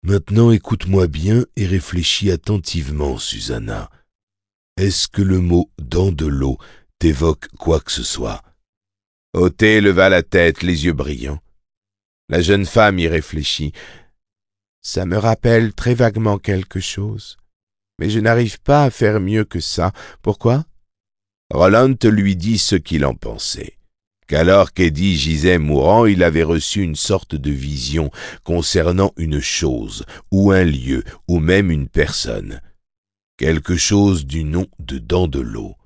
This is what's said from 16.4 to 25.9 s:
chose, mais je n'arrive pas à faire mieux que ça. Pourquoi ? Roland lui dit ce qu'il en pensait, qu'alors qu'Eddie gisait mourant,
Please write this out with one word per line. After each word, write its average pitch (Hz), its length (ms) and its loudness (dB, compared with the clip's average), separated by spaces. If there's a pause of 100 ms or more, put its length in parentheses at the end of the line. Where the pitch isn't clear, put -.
chose, 101 580 -8 (640)
mais 117 100 -2
je 107 120 0
n'arrive 113 400 0
pas 147 240 4
à 127 60 2
faire 107 280 0
mieux 104 260 0
que - 140 -8
ça. 87 340 -2 (300)
Pourquoi ? 123 420 0 (840)
Roland 113 540 4
lui 101 320 2
dit 101 220 -2
ce - 180 0
qu'il 76 280 -2
en 64 100 -2
pensait, - 600 -12 (520)
qu'alors 87 460 4
qu'Eddie 87 440 0
gisait 80 420 2
mourant, 76 480 4